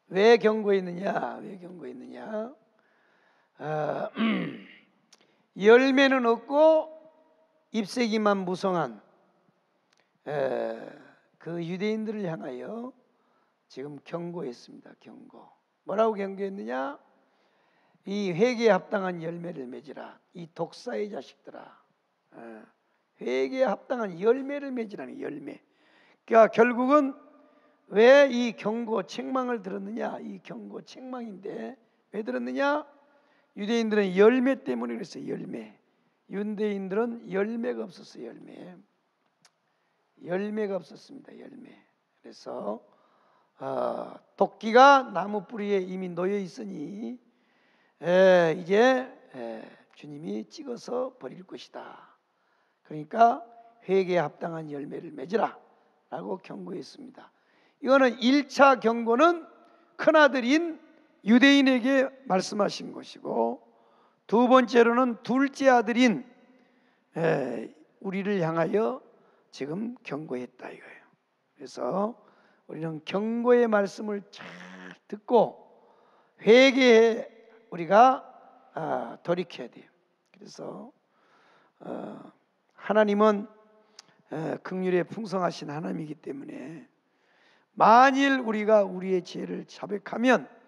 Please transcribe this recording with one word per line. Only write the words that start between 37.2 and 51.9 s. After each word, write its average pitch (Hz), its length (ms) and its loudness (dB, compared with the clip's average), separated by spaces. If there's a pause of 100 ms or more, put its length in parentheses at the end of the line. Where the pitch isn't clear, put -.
열매가 226 520 -4
없었어요. - 440 -16
열매. - 480 -20 (1500)
열매가 202 520 -6
없었습니다. - 640 -16
열매. - 420 -20 (400)
그래서, 190 640 -12 (760)
어, 120 540 -6 (220)
"도끼가 240 800 6
나무 202 320 -6
뿌리에 202 340 -4
이미 185 300 -8
놓여 180 280 -2
있으니, 202 800 -10 (800)
에, 180 580 6
이제, 254 520 2 (220)
에, 113 300 -12 (320)
주님이 170 540 -12
찍어서 254 680 -10
버릴 - 260 -16
것이다." - 720 -20 (640)